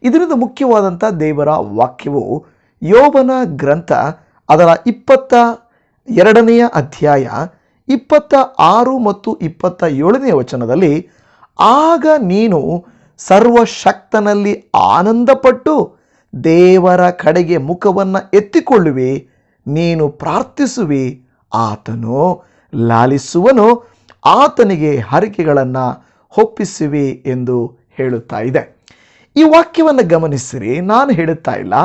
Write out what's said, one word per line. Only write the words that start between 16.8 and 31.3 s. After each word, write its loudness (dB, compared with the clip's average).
ಕಡೆಗೆ -2
ಮುಖವನ್ನ -2
ಎತ್ತಿಕೊಳ್ಳುವಿ, 0
ನೀನು -2
ಪ್ರಾರ್ಥಿಸುವಿ, -6
ಆತನು -4
ಲಾಲಿಸುವನು, 2
ಆತನಿಗೆ 2
ಹರಕೆಗಳನ್ನ -2
ಒಪ್ಪಿಸುವಿ" -2
ಎಂದು -4
ಹೇಳುತ್ತಾ -6
ಇದೆ. -6
ಈ 4
ವಾಕ್ಯವನ್ನ 2
ಗಮನಿಸಿರಿ, -4
ನಾನು 0
ಹೇಳುತ್ತಾ -4